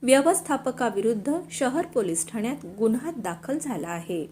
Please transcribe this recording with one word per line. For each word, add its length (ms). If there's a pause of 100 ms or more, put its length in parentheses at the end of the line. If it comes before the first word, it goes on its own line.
व्यवस्थापकाविरुद्ध 1300 (180)
शहर 340
पोलीस 420
ठाण्यात 380 (140)
गुन्हा 380
दाखल 400
झाला 300
आहे. 440